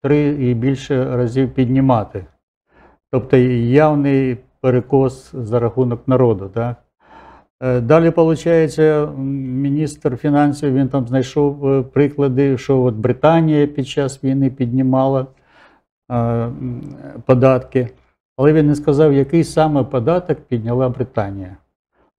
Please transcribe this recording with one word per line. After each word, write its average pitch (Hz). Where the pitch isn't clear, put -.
три 147
і 135
більше 131
разів 123
піднімати. 123
Тобто 123
явний 131
перекос 131
за 120
рахунок 120
народу. 117
Так? 120
Е, 123
далі, 160
получається, 160
м, 139
міністр 139
фінансів, 143
він 135
там 131
знайшов, 143
е, 135
приклади, 139
що 131
от 123
Британія 151
під 143
час 135
війни 135
піднімала, 131
е, 123
м, 120
податки. 127
Але 143
він 156
не 147
сказав, 147
який 139
саме 156
податок 151
підняла 120
Британія. 98